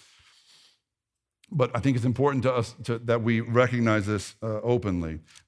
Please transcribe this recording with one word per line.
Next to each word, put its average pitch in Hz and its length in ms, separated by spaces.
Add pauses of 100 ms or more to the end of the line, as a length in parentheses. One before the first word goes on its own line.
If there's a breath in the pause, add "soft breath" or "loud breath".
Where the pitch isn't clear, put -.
(1500 soft breath)
But - 240
I 117 60
think 135 160
it's 113 80
important 131 380
to 131 100
us 120 220 (100)
to, 117 140
that 117 240
we 117 180
recognize 117 640
this, 104 380
uh, 110 180
openly. 95 600 (280 loud breath)